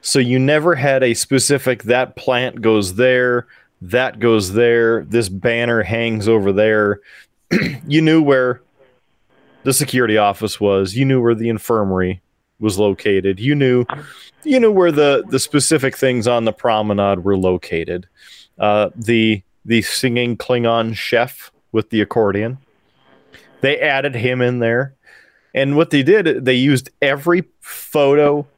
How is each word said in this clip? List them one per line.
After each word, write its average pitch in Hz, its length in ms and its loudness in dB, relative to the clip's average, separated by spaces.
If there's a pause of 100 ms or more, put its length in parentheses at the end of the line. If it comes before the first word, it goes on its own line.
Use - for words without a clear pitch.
So - 160 -2
you 127 220 2
never 151 360 2
had 135 280 0
a 120 100 2
specific, 131 680 -2
that 120 320 -2
plant 123 460 -4
goes 104 340 0
there, 127 520 0 (340)
that 117 380 -4
goes 104 340 2
there, 117 500 2
this 98 260 -2
banner 117 540 -2
hangs 110 440 -4
over 101 260 2
there. 107 480 2 (500)
<clears throat> - 80 2 (260)
You 151 160 2
knew 160 220 4
where 127 380 2 (1000)
the 135 100 0
security 123 440 0
office 104 420 0
was. 98 360 0
You 135 100 0
knew 135 160 2
where 117 140 2
the 113 140 -4
infirmary 95 720 -2 (380)
was 104 200 -2
located. 98 600 0
You 131 140 -2
knew, 127 320 0 (580)
you 269 160 2
knew 226 120 4
where 185 200 2
the, 143 380 2
the 131 80 -2
specific 139 580 0
things 123 320 0
on 120 180 0
the 110 80 0
promenade 104 680 0
were 95 180 0
located. 90 680 -4 (500)
Uh, 104 380 0
the, 110 480 0 (220)
the 110 180 0
singing 120 520 -4
Klingon 117 600 -2
chef - 560 -4 (220)
with 110 180 -2
the 110 100 0
accordion, 107 560 -2 (1040)
they 135 180 0
added 139 360 -2
him 123 260 -2
in 123 180 0
there. 120 360 -2 (580)
And 135 220 0
what 160 160 2
they 143 100 2
did, 160 440 2
they 127 100 2
used 131 340 0 (100)
every 147 440 0 (160)
photo 147 880 0 (100)